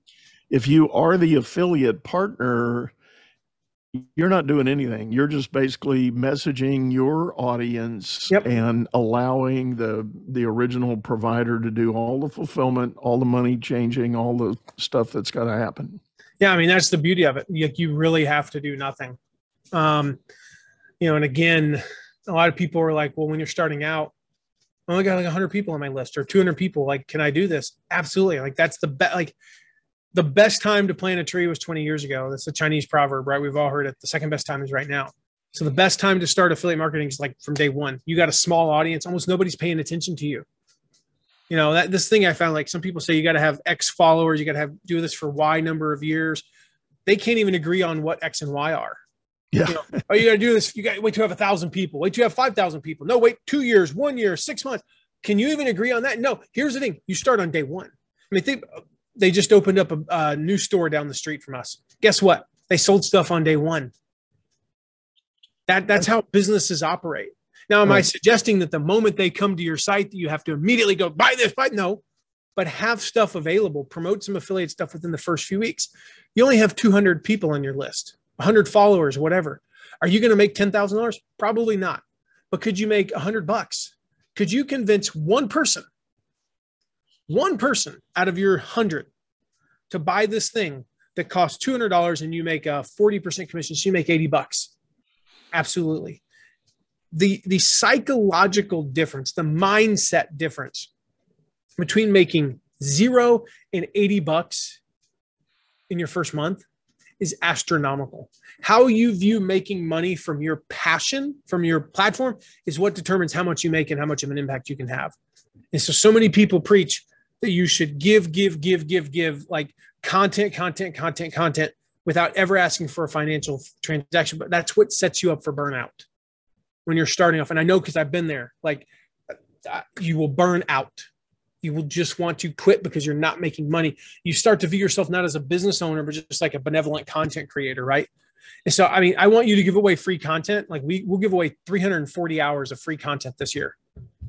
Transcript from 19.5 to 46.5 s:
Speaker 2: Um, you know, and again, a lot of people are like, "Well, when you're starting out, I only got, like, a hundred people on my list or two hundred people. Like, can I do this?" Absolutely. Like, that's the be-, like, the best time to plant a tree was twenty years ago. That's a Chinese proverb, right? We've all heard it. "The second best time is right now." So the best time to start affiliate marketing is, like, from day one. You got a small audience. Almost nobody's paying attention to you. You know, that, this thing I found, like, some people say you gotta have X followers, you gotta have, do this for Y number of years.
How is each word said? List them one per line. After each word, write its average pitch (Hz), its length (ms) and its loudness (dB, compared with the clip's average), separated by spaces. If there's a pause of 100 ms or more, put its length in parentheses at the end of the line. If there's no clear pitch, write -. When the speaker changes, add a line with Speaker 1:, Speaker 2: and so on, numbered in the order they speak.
Speaker 2:
Um, 151 480 0 (800)
you 170 80 2
know, 151 80 4
and 151 80 2
again, 151 580 2 (460)
a 190 40 -8
lot 170 160 4
of 160 60 0
people 165 260 -2
are 160 120 0
like, 151 240 -4
"Well, 156 100 -4
when 156 140 -4
you're 156 80 -8
starting 156 340 -4
out, 156 300 -6 (760)
I 170 60 -6
only 190 100 2
got, 190 140 0
like, 175 100 -2
a 165 60 -4
hundred 180 160 -2
people 202 260 -4
on 143 60 -6
my 143 80 -6
list 131 280 -10
or 143 60 -2
two 190 160 0
hundred 180 180 4
people. 151 300 -2
Like, 139 220 -4
can 151 120 -4
I 147 120 2
do 180 160 0
this?" 151 280 -6 (140)
Absolutely. 175 480 0
Like, 135 160 -8
that's 165 240 0
the 170 80 -2
be-, 147 260 0
like, 175 220 -4 (800)
the 175 80 4
best 202 400 4
time 208 240 2
to 180 80 -2
plant 185 240 -2
a 165 60 -4
tree 180 240 -2
was 160 100 -4
twenty 160 240 -8
years 151 220 -4
ago. 131 260 -6
That's 135 160 -10
a 151 60 -6
Chinese 156 340 -2
proverb, 139 400 0
right? 139 140 0
We've 143 160 -6
all 147 120 2
heard 139 200 -2
it. 131 120 -12
"The - 60 -18
second 151 240 -4
best 147 160 -6
time 139 160 -6
is 135 80 -8
right 139 180 -4
now." 139 220 -6 (440)
So - 100 -6
the 147 80 -2
best 180 260 2
time 190 220 2
to 170 80 -2
start 180 240 4
affiliate 160 260 -2
marketing 151 300 -2
is, 135 100 -8
like, 139 220 -8
from 147 140 -8
day 147 140 2
one. 135 380 -4
You 165 100 -4
got 170 120 4
a 147 40 -2
small 165 380 2
audience. 160 360 0
Almost 175 200 -6
nobody's 180 300 0
paying 165 240 -2
attention 165 360 -6
to 147 80 -8
you. 131 200 -6 (1040)
You 165 60 -2
know, 151 160 4
that, 170 180 2
this 185 200 -2
thing 208 160 6
I 160 80 2
found, 165 180 0
like, 151 160 -4
some 170 140 -8
people 170 180 -8
say 165 140 0
you 156 80 2
gotta 160 180 2
have 151 240 2
X 175 240 -2
followers, 160 500 4
you 151 60 -4
gotta 147 140 -4
have, 151 140 -6 (120)
do 170 160 -2
this 165 140 -4
for 151 160 -8
Y 151 320 2
number 156 320 -4
of 143 80 -10
years. 160 400 -4 (640)